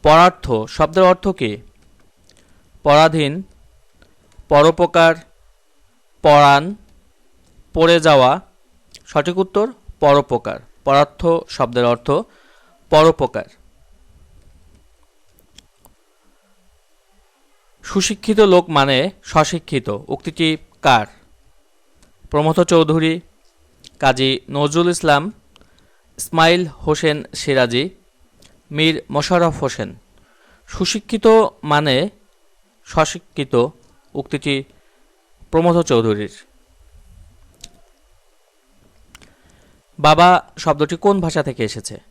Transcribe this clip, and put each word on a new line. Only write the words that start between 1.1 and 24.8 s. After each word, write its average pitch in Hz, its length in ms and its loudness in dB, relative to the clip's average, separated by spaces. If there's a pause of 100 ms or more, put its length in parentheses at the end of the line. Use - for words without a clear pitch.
কি? 120 280 -6 (1300)
পরাধীন, 151 600 2 (1040)
পরোপকার, 165 640 2 (1080)
পরাণ, 147 520 4 (1000)
পড়ে 165 260 2
যাওয়া। 147 400 4 (680)
সঠিক 175 320 -4
উত্তর 202 340 -4 (280)
পরোপকার। 143 600 0 (240)
পরার্থ 143 420 0 (220)
শব্দের 120 360 -4
অর্থ 120 260 -2 (800)
পরোপকার। 156 540 2 (4000)
সুশিক্ষিত 208 580 -4
লোক 180 300 4
মানে 139 400 0 (120)
স্বশিক্ষিত 151 680 -4
উক্তিটি 156 680 -6 (260)
কার? 120 240 2 (1200)
প্রমথ 156 300 0
চৌধুরী, 160 600 0 (800)
কাজী 131 400 -2 (120)
নজরুল 147 400 -2